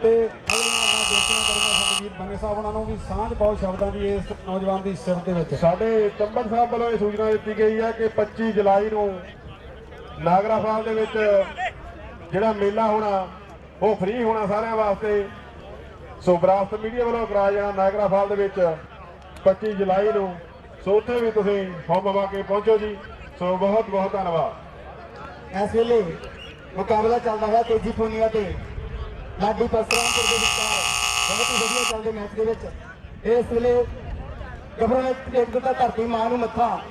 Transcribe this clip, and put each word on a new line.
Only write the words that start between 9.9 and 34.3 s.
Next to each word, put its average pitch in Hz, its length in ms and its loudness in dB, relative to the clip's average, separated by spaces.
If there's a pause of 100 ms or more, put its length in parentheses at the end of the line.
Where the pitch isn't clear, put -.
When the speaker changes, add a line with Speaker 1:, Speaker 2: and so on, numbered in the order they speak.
Speaker 2:
ਨਾਗਰਾ 196 400 4
ਫਾਲ 220 240 0
ਦੇ 220 100 -2
ਵਿੱਚ 214 520 4 (840)
ਜਿਹੜਾ 214 200 2
ਮੇਲਾ 208 340 2
ਹੋਣਾ, 208 420 0 (540)
ਉਹ 202 140 4
ਫ੍ਰੀ 214 280 -2
ਹੋਣਾ 214 240 0
ਸਾਰਿਆਂ 220 280 0
ਵਾਸਤੇ। 208 520 2 (920)
ਸੋ 180 160 4
ਵਿਰਾਸਤ 190 380 4
ਮੀਡੀਆ 226 300 -2
ਵੱਲੋਂ 233 220 0
ਕਰਾਇਆ 202 240 4
ਜਾਣਾ 202 200 0
ਨਾਗਰਾ 196 360 2
ਫਾਲ 196 200 4
ਦੇ 202 80 0
ਵਿੱਚ 190 400 2 (680)
ਪੱਚੀ 190 280 4
ਜੁਲਾਈ 196 400 2
ਨੂੰ। 190 240 0 (500)
ਸੋ 196 120 4
ਉੱਥੇ 240 220 2
ਵੀ 226 120 2
ਤੁਸੀਂ 202 360 2 (220)
ਹੁਮ 185 180 2
ਹੁਮਾ 196 180 2
ਕੇ 196 160 -4
ਪਹੁੰਚੋ 208 360 4
ਜੀ। 208 200 -2 (420)
ਸੋ 180 180 0
ਬਹੁਤ 202 320 2
ਬਹੁਤ 190 220 0
ਧੰਨਵਾਦ। - 1500 -6
Speaker 3:
ਇਸ 202 120 -2
ਵੇਲੇ 226 400 2 (640)
ਮੁਕਾਬਲਾ 220 420 2
ਚੱਲਦਾ 214 280 -2
ਹੈ 226 160 4
ਤੇਜ਼ੀ 220 280 0
ਪੂਨੀਆ 220 360 0
ਤੇ 208 260 0 (880)
ਲਾਡੀ 214 260 2
ਪਰਸਰਾਮਪੁਰ 233 560 2
ਦੇ 233 120 2
ਵਿਚਕਾਰ। 120 480 0 (440)
ਬਹੁਤ 120 220 0
ਹੀ 120 60 0
ਵਧੀਆ 120 360 0
ਚੱਲਦੇ 220 200 -4
ਮੈਚ 208 200 -6
ਦੇ 220 140 -2
ਵਿੱਚ 220 140 -2 (640)
ਇਸ 226 260 4
ਵੇਲੇ 240 340 4 (960)